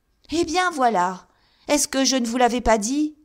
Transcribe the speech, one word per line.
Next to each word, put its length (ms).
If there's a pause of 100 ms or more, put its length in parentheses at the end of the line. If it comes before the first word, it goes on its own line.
(320)
Eh 140
bien 260
voilà ! 560 (400)
Est-ce 200
que 160
je 120
ne 100
vous 120
l'avais 240
pas 180
dit ? 460